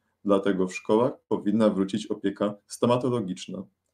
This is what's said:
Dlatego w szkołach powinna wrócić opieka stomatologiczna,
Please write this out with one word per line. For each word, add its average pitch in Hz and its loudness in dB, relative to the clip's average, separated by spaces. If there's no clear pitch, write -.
Dlatego 98 2
w - -10
szkołach 117 2
powinna 107 2
wrócić 95 -2
opieka 101 -4
stomatologiczna, 120 -2